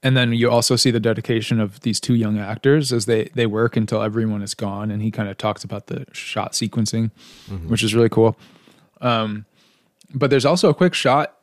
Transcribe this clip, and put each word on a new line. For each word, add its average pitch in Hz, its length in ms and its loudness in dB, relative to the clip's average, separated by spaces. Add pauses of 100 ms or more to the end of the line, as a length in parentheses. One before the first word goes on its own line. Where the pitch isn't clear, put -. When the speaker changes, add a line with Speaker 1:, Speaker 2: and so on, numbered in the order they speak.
Speaker 1:
and 131 160 2
then 120 160 2
you 117 180 2
also 120 240 2
see 123 160 2
the 117 80 0
dedication 113 600 -2
of 101 200 -6
these 113 200 -2
two 127 140 0
young 107 240 0
actors 131 520 0
as 113 140 -2
they, 110 200 0 (100)
they 120 100 0
work 110 320 0
until 110 240 -2
everyone 107 400 -2
is 98 120 -10
gone. 104 380 -6
And 104 100 -6
he 110 100 -4
kinda 101 240 -6
talks - 280 -4
about 101 240 -12
the - 260 -10
shot - 400 -8
sequencing, 113 580 -2 (380)
Speaker 2:
Mm-hmm. 85 200 -12
Speaker 1:
which 113 140 0
is 107 120 0
really 117 140 6
cool. 113 280 4 (640)
Um, 110 440 -2 (680)
but 139 160 0
there's 135 160 4
also 170 240 4
a 147 40 4
quick 180 200 2
shot 143 500 0